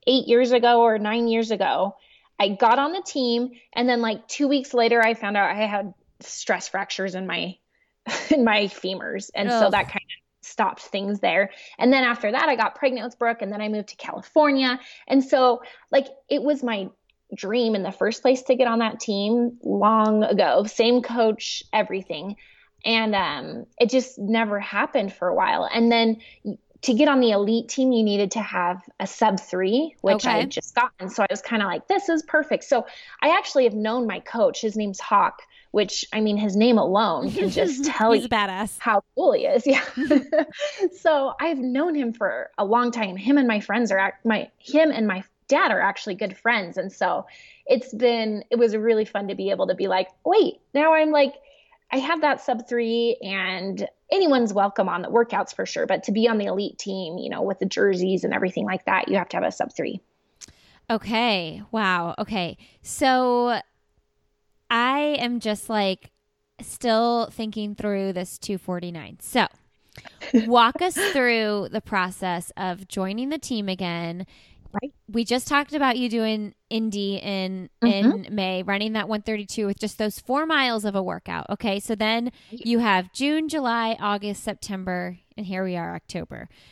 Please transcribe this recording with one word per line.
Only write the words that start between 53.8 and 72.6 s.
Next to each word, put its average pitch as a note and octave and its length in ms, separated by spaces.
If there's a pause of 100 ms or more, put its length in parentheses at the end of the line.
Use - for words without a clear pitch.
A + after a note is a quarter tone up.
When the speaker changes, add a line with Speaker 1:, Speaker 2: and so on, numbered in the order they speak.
Speaker 1:
anyone's C4+ 440
welcome G3+ 340
on F3 140
the - 60
workouts A3+ 460
for F#3+ 120
sure. D#3+ 200
But F#3 180
to A3 80
be A3 140
on A3+ 120
the G3+ 80
elite G3 320
team, F#3+ 400
you - 100
know, E3+ 140
with F#3+ 160
the - 80
jerseys F#3 580
and F#3 80
everything F#3 320
like F#3+ 220
that, F#3+ 220
you F#3+ 100
have F3 120
to F3+ 60
have E3+ 80
a E3 80
sub - 240
three." - 240 (920)
Speaker 2:
Okay. G#3 800
Wow. F#3 480
Okay. F#3+ 380 (260)
So B3 760 (1120)
I B3 300 (200)
am A#3+ 200
just, G#3+ 280
like, G3+ 420 (500)
still A#3 720
thinking G#3+ 440
through G3 400
this F3+ 240
two - 200
forty-nine. F3 640
So - 260 (1000)
walk A#3 340
us F4+ 140
Speaker 1:
<laughs> G4 180
Speaker 2:
through A3 580
the G#3+ 120
process F#3 720
of F#3 320